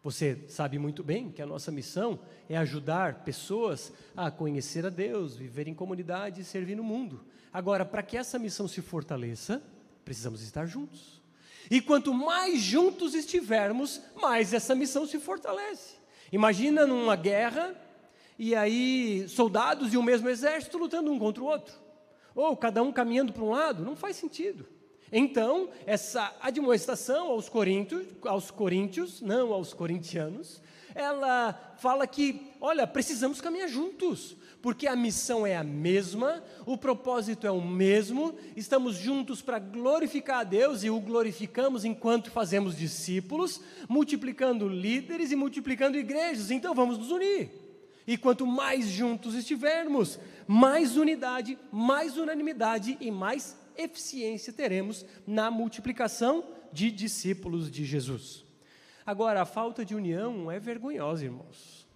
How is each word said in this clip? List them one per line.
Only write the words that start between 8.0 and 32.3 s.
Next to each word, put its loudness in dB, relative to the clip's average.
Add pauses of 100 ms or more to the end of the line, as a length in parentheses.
que -10
essa -6
missão -4
se -8
fortaleça, -6 (440)
precisamos -8
estar -8
juntos. -12 (520)
E 6
quanto 4
mais 2
juntos 4
estivermos, 0 (160)
mais 4
essa 2
missão 0
se -4
fortalece. -6 (360)
Imagina 6
numa 4
guerra, 0 (600)
e 0
aí 2
soldados 2
de 4
um 4
mesmo 4
exército -2
lutando -2
um 0
contra -2
o -2
outro. -4 (600)
Ou 2
cada 2
um 2
caminhando 2
pra -6
um 0
lado, 0
não -6
faz -8
sentido. -8 (460)
Então, 2 (160)
essa -2
admoestação 0
aos -2
coríntios, 0 (180)
aos -2
coríntios, 0
não 2
aos -4
corintianos, -6 (320)
ela 0
fala 2
que, -2 (120)